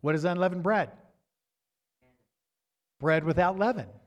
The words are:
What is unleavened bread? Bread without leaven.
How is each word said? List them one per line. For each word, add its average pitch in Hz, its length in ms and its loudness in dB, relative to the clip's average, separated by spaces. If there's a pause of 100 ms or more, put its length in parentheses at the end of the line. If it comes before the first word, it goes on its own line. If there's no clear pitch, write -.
What 151 140 0
is 151 100 -2
unleavened 180 380 0
bread? 190 280 0 (2000)
Bread 160 260 0
without 175 340 2
leaven. 202 300 -2 (180)